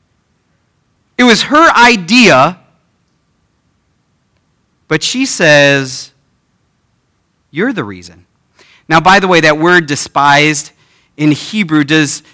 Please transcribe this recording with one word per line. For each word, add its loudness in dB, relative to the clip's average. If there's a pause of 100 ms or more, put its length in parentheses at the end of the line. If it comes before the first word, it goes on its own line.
(1160)
It 0
was 2
her 2
idea, 2 (2250)
but -4
she -6
says, 0 (1400)
"You're -4
the -8
reason." -18 (640)
Now, 2
by 2
the -2
way, 2
that 2
word 2
despised -2 (440)
in 0
Hebrew -4
does, -2 (120)